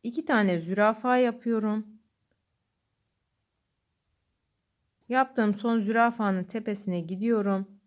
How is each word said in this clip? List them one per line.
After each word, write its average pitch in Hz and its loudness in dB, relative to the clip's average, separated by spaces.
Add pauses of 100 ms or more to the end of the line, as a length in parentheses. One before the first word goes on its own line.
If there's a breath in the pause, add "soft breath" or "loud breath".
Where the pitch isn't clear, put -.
İki 240 -6
tane 196 2
zürafa 214 2
yapıyorum. 220 -2 (3250)
Yaptığım 247 0
son 226 0
zürafanın 220 2
tepesine 202 -6
gidiyorum. 196 -2 (200)